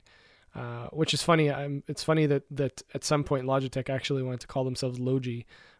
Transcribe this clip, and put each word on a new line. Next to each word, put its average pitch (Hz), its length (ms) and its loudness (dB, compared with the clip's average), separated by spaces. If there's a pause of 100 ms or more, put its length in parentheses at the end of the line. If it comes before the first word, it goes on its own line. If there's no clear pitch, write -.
(520)
Uh, 120 360 -10
which 156 260 0
is 143 80 0
funny. 160 260 6
I'm, 143 380 -4
it's - 160 -8
funny 160 240 6
that, 139 240 4
that 139 320 -4 (100)
at - 120 -6
some 147 180 2
point 135 220 0
Logitech 135 440 0
actually 135 360 -2
wanted 127 160 -6
to - 80 -16
call 135 160 0
themselves 127 340 -2
Logi 123 480 0 (340)